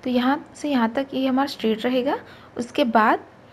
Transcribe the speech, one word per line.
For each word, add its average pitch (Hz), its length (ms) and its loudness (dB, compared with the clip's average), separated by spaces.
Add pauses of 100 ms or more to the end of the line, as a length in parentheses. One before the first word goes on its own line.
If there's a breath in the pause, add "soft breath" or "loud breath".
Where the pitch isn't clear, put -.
तो 254 60 -4
यहाँ 254 440 0
से 294 160 -8
यहाँ 233 220 2
तक 269 220 -4
ये 262 120 -2
हमारा 262 220 0
स्ट्रेट 220 360 -2
रहेगा। 254 320 0 (400 loud breath)
उसके 247 300 -2
बाद 233 380 2 (280 loud breath)